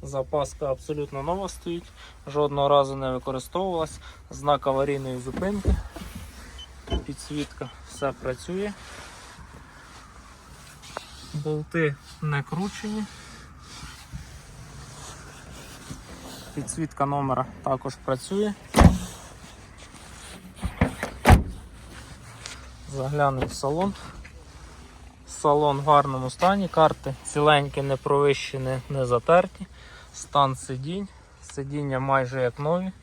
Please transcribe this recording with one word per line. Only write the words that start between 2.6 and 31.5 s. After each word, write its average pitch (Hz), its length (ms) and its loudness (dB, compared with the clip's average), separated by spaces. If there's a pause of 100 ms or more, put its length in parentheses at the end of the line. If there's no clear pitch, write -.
разу 139 260 6
не 135 160 -2
використовувалась. 160 880 -2 (300)
Знак 139 380 2
аварійної 135 520 0
зупинки, 180 560 0 (1300)
підсвітка, 143 640 -8 (200)
все 139 220 -4
працює. 180 600 -6 (2500)
Болти 151 640 0 (260)
не 147 220 0
кручені. 208 600 -4 (3500)
Підсвітка 147 500 -2
номера 135 400 0 (180)
також 135 320 -2
працює. 196 580 -2 (4000)
Заглянемо 139 560 0
в 113 80 -10
салон. 175 400 0 (1300)
Салон 147 500 4
в 139 80 -4
гарному 139 440 6
стані, 190 380 2
карти 147 560 4
ціленькі, 147 580 4
не 139 140 0
провищені, 135 840 2 (100)
не 135 160 0
затерті. 165 640 4 (460)
Стан 139 420 2
сидінь. 147 520 -8 (360)
Сидіння 139 560 -4